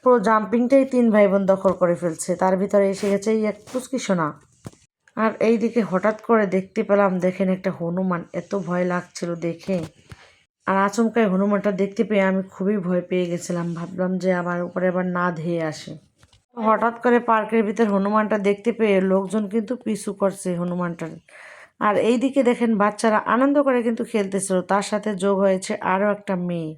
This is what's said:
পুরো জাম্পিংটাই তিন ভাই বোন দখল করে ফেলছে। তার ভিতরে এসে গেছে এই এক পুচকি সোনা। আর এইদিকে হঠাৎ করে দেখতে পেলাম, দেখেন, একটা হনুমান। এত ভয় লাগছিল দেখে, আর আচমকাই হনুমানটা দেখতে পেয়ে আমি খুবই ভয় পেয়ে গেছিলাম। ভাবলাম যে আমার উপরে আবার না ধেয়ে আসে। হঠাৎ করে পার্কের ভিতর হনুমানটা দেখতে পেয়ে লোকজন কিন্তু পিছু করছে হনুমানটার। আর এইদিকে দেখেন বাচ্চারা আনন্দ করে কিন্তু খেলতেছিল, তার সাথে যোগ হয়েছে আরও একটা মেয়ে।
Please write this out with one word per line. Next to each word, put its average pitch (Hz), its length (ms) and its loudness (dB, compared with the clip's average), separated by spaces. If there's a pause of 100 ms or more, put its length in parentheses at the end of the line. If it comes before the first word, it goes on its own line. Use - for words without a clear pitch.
পুরো 247 120 6 (120)
জাম্পিংটাই 233 560 4 (100)
তিন 240 200 4
ভাই 208 160 6
বোন 196 120 2 (100)
দখল 190 280 2
করে 175 220 4
ফেলছে। 165 280 -4 (120)
তার 190 180 4
ভিতরে 202 320 2
এসে 196 200 -4
গেছে 202 240 -2
এই 220 140 0
এক 202 60 -8 (120)
পুচকি 254 380 -6
সোনা। 170 220 0 (880)
আর 220 140 0 (180)
এইদিকে 226 320 2 (100)
হঠাৎ 202 260 0 (120)
করে 220 160 4 (120)
দেখতে 190 320 -4
পেলাম, 202 220 4 (140)
দেখেন, 185 320 0
একটা 185 220 -4
হনুমান। 175 420 -2 (200)
এত - 120 -10 (140)
ভয় 180 260 -2
লাগছিল 175 380 -6 (160)
দেখে, 170 300 -4 (880)
আর 190 100 0 (100)
আচমকাই 220 460 2
হনুমানটা 202 380 0 (120)
দেখতে 202 260 -2
পেয়ে 202 220 2
আমি 190 120 0 (120)
খুবই 196 220 -2 (100)
ভয় 180 240 0
পেয়ে 180 200 0
গেছিলাম। 170 360 -4 (120)
ভাবলাম 180 340 -4 (100)
যে 185 80 2 (100)
আমার 175 180 -4 (100)
উপরে 180 240 -2
আবার 180 140 -2 (100)
না 180 80 0 (160)
ধেয়ে 170 220 -2 (100)
আসে। - 200 -14 (640)
হঠাৎ 220 380 2 (100)
করে 240 140 4 (100)
পার্কের 220 400 2
ভিতর 220 260 0
হনুমানটা 208 420 2 (120)
দেখতে 202 300 0
পেয়ে 214 180 4 (160)
লোকজন 196 300 0 (120)
কিন্তু 226 180 -2 (120)
পিছু 208 260 -4 (100)
করছে 190 280 -2 (120)
হনুমানটার। 175 520 -6 (720)
আর 208 80 2 (160)
এইদিকে 262 300 2 (100)
দেখেন 233 200 0 (120)
বাচ্চারা 214 360 2 (160)
আনন্দ 277 220 2 (100)
করে 254 200 2
কিন্তু 233 160 -2 (100)
খেলতেছিল, 196 440 -2 (140)
তার 196 200 2
সাথে 214 200 -4 (140)
যোগ 202 200 2
হয়েছে 190 280 0 (200)
আরও 190 140 2 (100)
একটা 202 180 -6 (140)
মেয়ে। 165 280 -6